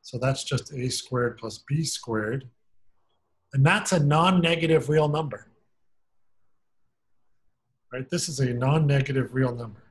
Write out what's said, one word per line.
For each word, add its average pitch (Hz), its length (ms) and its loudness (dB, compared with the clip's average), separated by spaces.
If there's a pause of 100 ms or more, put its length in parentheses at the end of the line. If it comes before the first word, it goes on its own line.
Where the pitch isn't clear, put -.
So - 160 -10
that's 131 260 -2
just - 280 -6
A 127 160 -6
squared 120 500 -4
plus 110 280 -10
B 151 180 -2
squared. 113 640 -6 (1040)
And 135 120 6
that's 202 260 2
a 180 80 4
non-negative 165 880 4
real 151 200 4
number, 147 380 -6 (2500)
right? 131 180 -8
This 175 180 -4
is 139 120 -8
a 123 120 0
non-negative 135 800 0
real 127 220 0
number. 113 360 -12